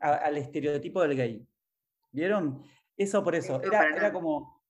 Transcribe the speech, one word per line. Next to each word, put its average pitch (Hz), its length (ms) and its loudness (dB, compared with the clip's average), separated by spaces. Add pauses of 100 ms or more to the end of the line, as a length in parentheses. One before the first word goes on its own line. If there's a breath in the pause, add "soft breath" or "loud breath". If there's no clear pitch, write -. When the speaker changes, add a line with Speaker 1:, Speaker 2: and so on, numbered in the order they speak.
Speaker 1:
a, 147 140 2
al 151 220 0
estereotipo 143 640 -2
del 147 140 2
gay. 120 320 -4 (640)
¿Vieron? 156 500 -2 (360 loud breath)
Eso 196 260 2
por 170 120 2
eso. 151 240 -2
Speaker 2:
Sí, - 40 -8
no, 190 60 -2
Speaker 1:
Era, 208 100 4
Speaker 2:
para 156 120 6
Speaker 1:
era 160 60 -2
Speaker 2:
nada. 208 160 2
Speaker 1:
como 165 560 -4